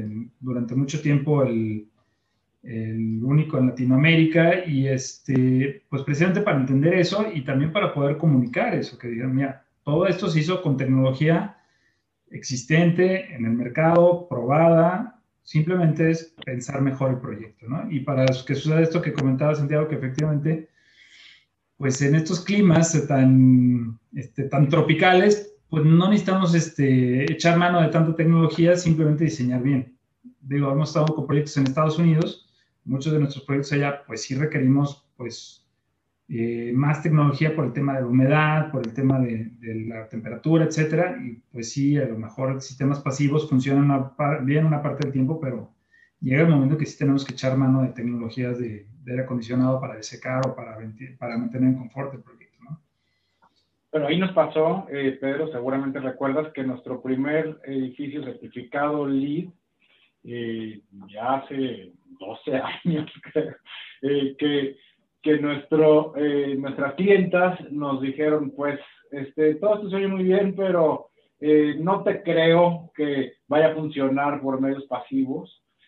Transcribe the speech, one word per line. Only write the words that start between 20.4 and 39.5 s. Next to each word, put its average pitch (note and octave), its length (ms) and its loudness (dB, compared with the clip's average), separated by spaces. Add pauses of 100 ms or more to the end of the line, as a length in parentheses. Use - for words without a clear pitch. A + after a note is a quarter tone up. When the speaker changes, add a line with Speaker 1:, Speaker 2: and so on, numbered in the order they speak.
Speaker 1:
pues, C3+ 260 -2
en C#3+ 140 4
estos D#3+ 240 -2
climas E3 640 4
tan, B2+ 880 6 (160)
este, - 360 -8
tan C#3+ 200 2
tropicales, F3+ 840 4 (160)
pues, D3+ 160 0
no E3+ 240 6
necesitamos, F#3+ 460 2
este, C3 800 2
echar E3+ 240 2
mano F3 240 2
de D#3+ 80 4
tanta D#3+ 280 2
tecnología, E3 600 4
simplemente D#3+ 480 2
diseñar B2 380 -2
bien. C3 340 -2 (440)
Digo, C#3 300 -2
hemos D3+ 180 0
estado D#3 260 0
con - 120 -4
proyectos C#3+ 300 -2
en C3+ 80 2
Estados D#3 340 0
Unidos E3 460 2 (420)
muchos C#3 260 -2
de D#3 60 2
nuestros C3+ 260 -2
proyectos C#3 280 -2
allá, C#3+ 340 -2
pues A2+ 160 -10
sí - 120 -8
requerimos, C#3 720 0 (100)
pues, - 460 -14 (640)
eh, A#2 460 -4
más D3 280 0
tecnología D3+ 520 2
por C#3+ 120 -2
el A2 60 -4
tema C#3 220 -2
de C3 60 -2
la B2 60 -2
humedad, D3+ 640 2
por A#2 140 -4
el A2 80 -8
tema C3+ 260 2
de, A2+ 300 -4 (100)